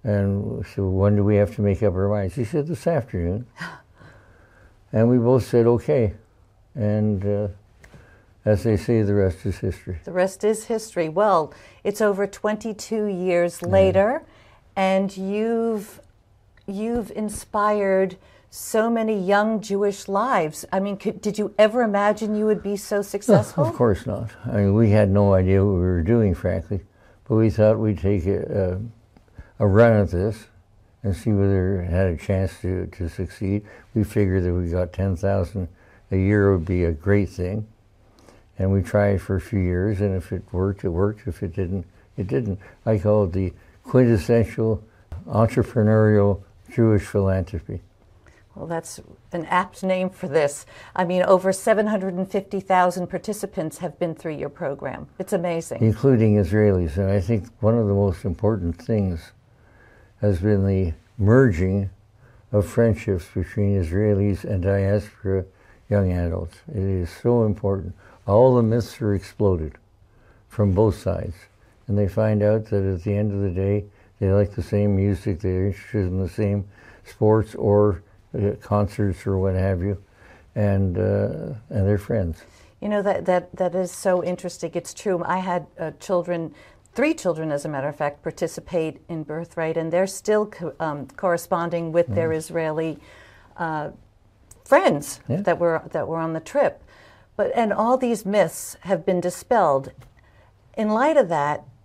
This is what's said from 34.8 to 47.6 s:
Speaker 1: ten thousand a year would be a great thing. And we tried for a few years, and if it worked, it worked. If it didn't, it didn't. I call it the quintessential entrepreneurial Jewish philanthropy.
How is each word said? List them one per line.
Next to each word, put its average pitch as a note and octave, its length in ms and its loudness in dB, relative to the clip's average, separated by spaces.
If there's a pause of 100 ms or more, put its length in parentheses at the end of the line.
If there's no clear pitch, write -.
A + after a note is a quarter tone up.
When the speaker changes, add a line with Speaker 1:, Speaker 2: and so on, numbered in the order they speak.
Speaker 1:
ten F#2+ 240 -2
thousand G2 520 -2 (420)
a F#2+ 60 0
year G2 360 4
would E2+ 140 0
be F2+ 180 0
a E2 80 0
great G2+ 380 0
thing. F#2+ 360 -6 (920)
And F#2+ 120 0
we G2 120 4
tried G2+ 400 2
for - 140 -4
a F2+ 40 -2
few G2 200 -4
years, F#2 420 0
and G2 120 0
if F2+ 160 -8
it F2+ 120 -6 (100)
worked, G2 320 -2
it G2 60 -2
worked. G2+ 360 -2
If - 160 -8
it E2+ 140 -8
didn't, F#2+ 300 -4 (320)
it F#2+ 80 -4
didn't. A2 320 -4 (260)
I A2+ 140 2
call G#2 260 2
it E2+ 80 -2
the F#2 220 -2 (280)
quintessential A2+ 1040 2 (420)
entrepreneurial G#2+ 1160 2 (280)
Jewish A2 360 2
philanthropy. F#2+ 720 -2 (760)